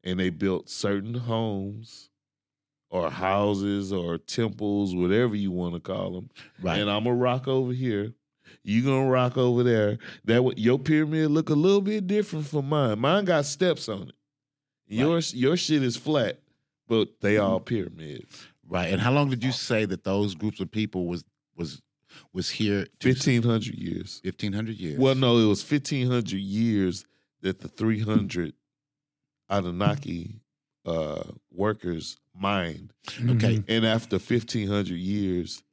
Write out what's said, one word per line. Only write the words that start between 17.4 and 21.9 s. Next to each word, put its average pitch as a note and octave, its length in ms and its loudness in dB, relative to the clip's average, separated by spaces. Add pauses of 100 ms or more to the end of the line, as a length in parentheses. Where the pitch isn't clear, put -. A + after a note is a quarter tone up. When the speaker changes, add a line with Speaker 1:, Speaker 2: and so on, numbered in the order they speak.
Speaker 1:
pyramids. - 880 -8 (200)
Speaker 2:
Right. F2 260 -2
And F#2+ 80 0
how B2 120 2
long C#3+ 160 4
did B2 140 -2
you B2+ 100 0
say A2 340 0
that F#2 180 -6
those G2 320 0
groups G#2 240 -6
of F2+ 100 -6
people G2+ 360 -2
was, F2 180 -6 (320)
was, D2+ 260 -8 (500)